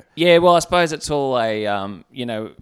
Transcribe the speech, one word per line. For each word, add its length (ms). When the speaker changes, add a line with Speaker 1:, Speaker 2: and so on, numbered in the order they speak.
Speaker 1:
<laughs> 100
Speaker 2:
Yeah, 220
well, 160
I 60
suppose 320
it's 180
all 280
a, 280
um, 440
you 160
know, 360